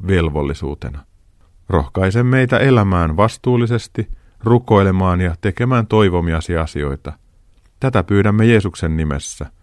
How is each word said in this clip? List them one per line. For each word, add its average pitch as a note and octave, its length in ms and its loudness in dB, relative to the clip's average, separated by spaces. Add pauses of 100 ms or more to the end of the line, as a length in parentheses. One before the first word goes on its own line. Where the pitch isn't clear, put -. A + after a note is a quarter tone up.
velvollisuutena. D2 960 -4 (640)
Rohkaise F#2+ 540 0
meitä B2+ 360 2
elämään G2 580 2
vastuullisesti, A#2 920 -2 (360)
rukoilemaan G2 760 2
ja F2 200 -2
tekemään A#2+ 460 -2
toivomiasi F2 680 0
asioita. D2 560 -6 (680)
Tätä B2+ 240 0
pyydämme G#2 420 2
Jeesuksen F#2+ 500 0
nimessä. D2+ 500 -6 (160)